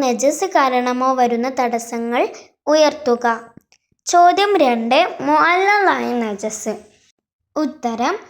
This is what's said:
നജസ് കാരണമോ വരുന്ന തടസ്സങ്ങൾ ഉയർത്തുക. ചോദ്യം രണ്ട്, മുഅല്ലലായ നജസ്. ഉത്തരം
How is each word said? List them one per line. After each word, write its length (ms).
നജസ് 540
കാരണമോ 540
വരുന്ന 300
തടസ്സങ്ങൾ 640
ഉയർത്തുക. 540
ചോദ്യം 460
രണ്ട്, 340
മുഅല്ലലായ 800
നജസ്. 520
ഉത്തരം 520